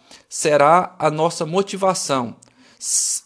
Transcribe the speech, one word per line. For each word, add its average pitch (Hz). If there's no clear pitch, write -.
será 151
a 156
nossa 160
motivação, 175
s-, -